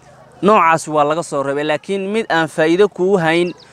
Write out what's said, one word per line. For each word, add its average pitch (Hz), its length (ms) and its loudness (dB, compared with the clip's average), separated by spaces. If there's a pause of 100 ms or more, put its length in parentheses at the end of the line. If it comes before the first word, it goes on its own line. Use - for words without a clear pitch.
(420)
Noocaas 170 460 2
waa 151 160 0
laga 156 200 -2
soo 143 200 -6
reebay, 139 200 -4
laakiin 151 380 -4 (100)
mid 220 180 -4
aan 160 180 0
faa'iido 170 420 2
kuu 190 280 0
hayn 170 360 0 (200)